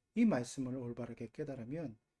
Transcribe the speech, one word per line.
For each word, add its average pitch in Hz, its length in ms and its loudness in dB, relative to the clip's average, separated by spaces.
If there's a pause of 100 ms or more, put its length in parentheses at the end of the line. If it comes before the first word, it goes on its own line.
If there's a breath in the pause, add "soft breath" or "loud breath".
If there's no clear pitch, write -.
(160)
이 233 100 8
말씀을 127 500 2
올바르게 120 560 -6
깨달으면 135 640 -6 (240)